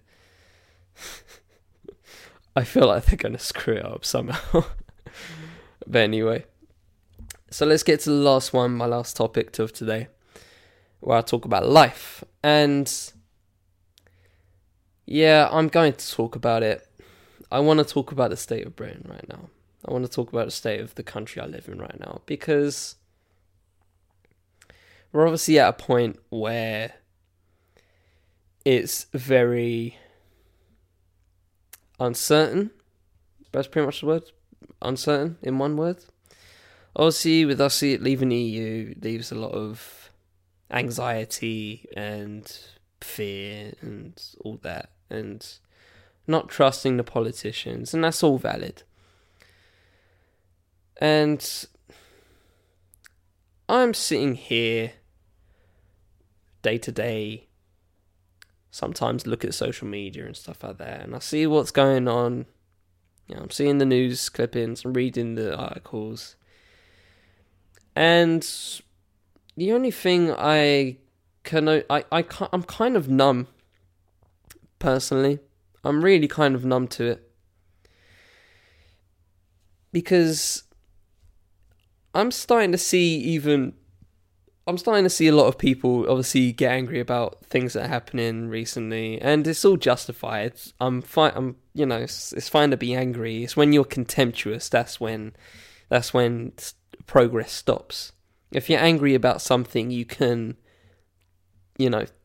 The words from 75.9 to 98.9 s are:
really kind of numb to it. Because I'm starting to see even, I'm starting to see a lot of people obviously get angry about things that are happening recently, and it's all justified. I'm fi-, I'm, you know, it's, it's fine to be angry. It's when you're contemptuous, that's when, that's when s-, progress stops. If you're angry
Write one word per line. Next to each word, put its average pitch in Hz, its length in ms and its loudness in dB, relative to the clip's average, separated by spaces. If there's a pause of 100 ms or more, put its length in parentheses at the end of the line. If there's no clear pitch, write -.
really 175 240 6
kind 143 280 2
of 123 80 -4
numb 127 260 0
to - 160 -4
it. 117 220 -4 (2750)
Because 170 720 0 (1500)
I'm 220 180 2
starting 220 400 2
to 175 60 2
see 170 400 2
even, 143 560 0 (920)
I'm 175 120 -2
starting 202 260 4
to 180 60 4
see 160 180 4
a 151 80 8
lot 135 120 8
of 95 100 0
people 127 520 0
obviously 127 440 2
get 123 180 2
angry 127 300 -4
about 120 440 -4
things 127 280 -2
that 120 120 -4
are - 40 -6
happening 117 580 -4
recently, 113 720 -8
and 151 260 2
it's 160 200 0
all 196 100 8
justified. 117 800 -2 (260)
I'm 127 220 -2
fi-, 156 340 2
I'm, 127 220 -6 (160)
you 147 120 -2
know, 120 120 -2
it's, - 340 -10
it's - 160 -8
fine 147 240 4
to 127 60 0
be 120 180 -4
angry. 117 480 -4
It's - 140 -8
when 147 160 6
you're 143 100 8
contemptuous, - 840 -4
that's 120 320 0
when, 110 320 -6 (560)
that's 120 240 0
when 120 440 0
s-, - 180 -14 (300)
progress 120 460 4
stops. - 640 -6 (400)
If 131 160 -2
you're 151 100 4
angry 147 340 4